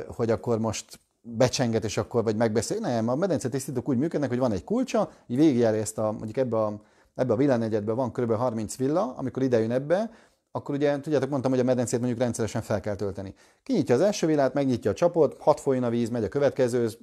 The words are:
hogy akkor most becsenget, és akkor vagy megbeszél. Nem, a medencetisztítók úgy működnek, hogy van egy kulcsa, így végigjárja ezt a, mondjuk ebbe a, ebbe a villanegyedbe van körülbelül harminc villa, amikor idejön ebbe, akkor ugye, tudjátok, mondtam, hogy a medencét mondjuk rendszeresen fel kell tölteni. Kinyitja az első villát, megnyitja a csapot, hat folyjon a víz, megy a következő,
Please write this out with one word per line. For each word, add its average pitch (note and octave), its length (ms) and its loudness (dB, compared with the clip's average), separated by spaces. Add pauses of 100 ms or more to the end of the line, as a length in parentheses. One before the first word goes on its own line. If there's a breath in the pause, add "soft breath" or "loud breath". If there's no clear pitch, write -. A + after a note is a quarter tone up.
hogy A2+ 240 -4
akkor A2+ 280 0
most - 420 -6 (200)
becsenget, A#2 640 0
és G#2+ 120 -4
akkor A2+ 280 0
vagy A2 120 0
megbeszél. A#2 440 0
Nem, A#2 280 -2
a B2 60 0
medencetisztítók C#3 720 -4
úgy C3 100 2
működnek, D3+ 300 -2
hogy A#2+ 100 -2
van B2 140 0
egy F#2+ 120 -4
kulcsa, A#3 460 -2 (160 loud breath)
így B2 100 -4
végigjárja A#2+ 440 4
ezt G#2+ 180 -6
a, A2 140 0
mondjuk A2 240 -8
ebbe A#2+ 200 0
a, G#2+ 240 -2 (340 soft breath)
ebbe B2 180 0
a G#2 40 4
villanegyedbe A2+ 560 0
van C3 200 -2
körülbelül A#2 300 0
harminc A2 340 -4
villa, F3 400 -2
amikor - 260 -4
idejön A2+ 280 2
ebbe, D#3 400 0 (420 loud breath)
akkor B2+ 220 -6
ugye, C#3+ 260 0
tudjátok, C#3 300 0
mondtam, C3 200 0
hogy B2+ 100 2
a B2 40 4
medencét B2 340 2
mondjuk A#2+ 220 -2
rendszeresen A2+ 420 -2
fel G#2 180 -2
kell G#2 140 -6
tölteni. G2 400 -6 (280 soft breath)
Kinyitja A#3+ 320 2
az B2+ 60 4
első G3 260 2
villát, C#3+ 280 2
megnyitja C3 360 0
a G2 40 0
csapot, E3+ 440 2
hat D3 220 2
folyjon B2+ 240 0
a A#2 60 0
víz, A#2 180 0
megy A#2 160 -2
a G2 40 -2
következő, B2 600 2 (140)